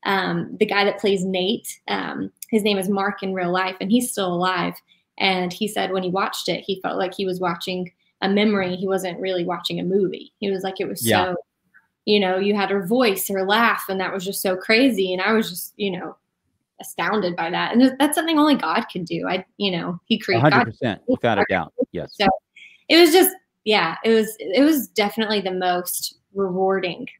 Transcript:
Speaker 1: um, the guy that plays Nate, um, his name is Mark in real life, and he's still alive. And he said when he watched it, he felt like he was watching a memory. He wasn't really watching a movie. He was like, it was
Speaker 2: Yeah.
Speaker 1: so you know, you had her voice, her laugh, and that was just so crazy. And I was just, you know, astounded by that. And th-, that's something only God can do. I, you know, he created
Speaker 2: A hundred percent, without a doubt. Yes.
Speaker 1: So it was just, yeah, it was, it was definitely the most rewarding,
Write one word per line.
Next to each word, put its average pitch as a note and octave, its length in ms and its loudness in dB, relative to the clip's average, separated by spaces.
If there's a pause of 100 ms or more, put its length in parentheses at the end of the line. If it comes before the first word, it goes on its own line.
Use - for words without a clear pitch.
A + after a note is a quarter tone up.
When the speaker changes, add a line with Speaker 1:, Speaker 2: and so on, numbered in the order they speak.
Speaker 1:
um, F3+ 560 -2
the G#3+ 60 2
guy G3+ 200 2
that G3+ 140 0
plays G3 240 2
Nate, F#3+ 640 -2
um, E3 440 -4 (180)
his G#3+ 140 2
name G#3 140 2
is F#3+ 120 -2
Mark G3 320 -2
in F#3+ 120 -4
real F3+ 180 -2
life, F#3 280 -2
and F#3+ 120 -2
he's B3 200 2
still F#3 220 -2
alive. F3 400 -2 (460)
And F3+ 320 0
he G#3 160 -4
said G3 240 -4
when F#3+ 100 -2
he F#3 80 -4
watched F#3+ 400 -4
it, E3+ 120 -4
he F#3+ 200 -6
felt F#3 160 -4
like F#3 160 -4
he G3 120 -6
was F3+ 140 -4
watching F3+ 520 -6 (300)
a G3 80 0
memory. G3+ 460 2
He F#3 120 -6
wasn't F#3 320 -2
really F#3 240 -2
watching F3 360 -6
a E3+ 40 -4
movie. F#3 560 -2
He G3+ 100 -4
was F#3+ 140 -4
like, F#3+ 160 -6
it F3+ 80 -4
was D#3 180 -6
Speaker 2:
Yeah. A2 200 4
Speaker 1:
so F2+ 100 -2 (720)
you G#3 140 4
know, F#3 160 0
you G3+ 180 2
had G3 140 0
her G3 180 -2
voice, A#3 400 2
her G3 180 -2
laugh, G#3+ 440 2
and F#3+ 100 -2
that F#3 140 -4
was F#3 100 -6
just F#3+ 180 -8
so F#3 140 0
crazy. G#3 560 2
And F#3 100 -2
I G#3 120 2
was G#3+ 160 0
just, - 260 -12
you G3+ 160 -2
know, F3 240 -8 (640)
astounded F3+ 560 -2
by E3 140 -4
that. F3 240 -2
And A#3 80 6
th-, C4 180 6
that's D4 160 2
something D#4+ 240 2
only D4+ 160 6
God F3+ 340 0
can F3+ 140 -6
do. E3+ 240 -4
I, F#3 180 -2 (120)
you G3+ 140 0
know, F3 340 -4
he - 120 0
created - 300 4
Speaker 2:
A - 20 8
hundred G#3 220 4
percent, A2+ 360 -4
without A#2 300 2
a G2+ 120 4
doubt. F2+ 240 -2 (180)
Yes. - 240 -8
Speaker 1:
So G3+ 100 0 (640)
it D#4 100 4
was E4+ 140 8
just, F#4 200 6 (340)
yeah, F3+ 400 2
it A3+ 60 4
was, A3 280 2
it F#3+ 240 2
was D4 240 2
definitely G#3 540 -2
the F#3 100 -2
most F3+ 640 -2 (180)
rewarding, F#3+ 720 -2 (120)